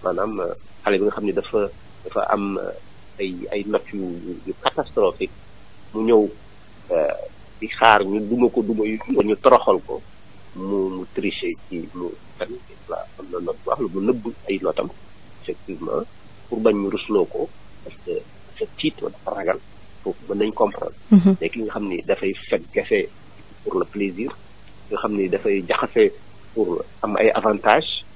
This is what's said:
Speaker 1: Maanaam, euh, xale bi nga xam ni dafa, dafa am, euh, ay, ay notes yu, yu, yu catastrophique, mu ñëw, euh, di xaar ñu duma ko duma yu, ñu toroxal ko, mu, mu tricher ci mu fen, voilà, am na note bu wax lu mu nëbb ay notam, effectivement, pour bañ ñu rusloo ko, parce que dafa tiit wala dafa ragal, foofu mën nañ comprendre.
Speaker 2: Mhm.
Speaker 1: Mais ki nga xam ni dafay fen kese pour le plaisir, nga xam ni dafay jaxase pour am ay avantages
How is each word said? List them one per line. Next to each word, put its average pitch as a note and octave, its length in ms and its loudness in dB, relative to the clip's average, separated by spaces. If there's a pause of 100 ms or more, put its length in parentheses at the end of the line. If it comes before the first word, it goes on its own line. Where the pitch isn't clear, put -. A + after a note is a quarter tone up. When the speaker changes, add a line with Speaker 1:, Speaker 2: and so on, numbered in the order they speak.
Speaker 1:
Maanaam, F#2+ 380 -2
euh, E2+ 140 -4 (300)
xale G2+ 140 4
bi G2+ 60 4
nga G#2 80 4
xam G#2+ 120 -4
ni G2 80 2
dafa, G2+ 360 0 (360)
dafa - 160 -2 (120)
am, G2+ 260 2
euh, F#2 140 -6 (480)
ay, F#2+ 140 -2 (180)
ay G#2 140 -2
notes G#2 260 -2
yu, G2+ 80 -6
yu, F2 320 -6 (140)
yu F#2+ 160 -6
catastrophique, G2+ 680 0 (640)
mu A2 100 -2
ñëw, A2 240 6 (640)
euh, E2 160 4 (540)
di A2 80 -6
xaar G#2+ 360 8
ñu G2+ 160 0
duma A#2 280 4
ko A#2 140 2
duma G#2+ 220 0
yu, A2 140 -2 (100)
ñu G#2+ 280 4
toroxal A2 500 8
ko, - 160 -8 (540)
mu, F#2+ 340 0
mu F#2 140 -8 (100)
tricher F2+ 400 -2 (140)
ci E2 260 -8
mu F2 140 -6 (280)
fen, - 120 -6 (400)
voilà, E2+ 180 -6 (120)
am F#2 120 -14
na F2 80 -6
note F2 240 -4
bu - 80 -4
wax C3+ 100 2
lu A2 140 0
mu F#2+ 120 -2
nëbb A#2+ 180 2 (240)
ay G2 120 0
notam, F2+ 280 -2 (540)
effectivement, - 600 -6 (460)
pour A#2 120 -6
bañ A2 140 6
ñu G2+ 160 0
rusloo G2+ 360 2
ko, - 220 -6 (360)
parce - 200 -14
que - 60 -8 (480)
dafa A3 180 -4
tiit - 240 -2
wala - 140 -6 (100)
dafa - 120 -4
ragal, F#2 220 -2 (440)
foofu F#2 160 -6 (100)
mën G2+ 100 -2
nañ G#2+ 140 2
comprendre. G#2 400 0 (180)
Speaker 2:
Mhm. F#3+ 300 10
Speaker 1:
Mais - 100 -2
ki A2+ 120 -6
nga G#2 100 -4
xam G#2 160 -4
ni F2 140 -4
dafay G2 320 0
fen - 280 -2 (100)
kese - 360 2 (540)
pour - 160 -2
le - 60 2
plaisir, G2+ 460 -2 (600)
nga G#2 80 -2
xam G#2+ 180 0
ni F#2+ 120 2
dafay G2 400 2
jaxase A2+ 440 4 (420)
pour F2 280 0 (200)
am G#2 140 0
ay G#2+ 140 6
avantages A2 760 4 (100)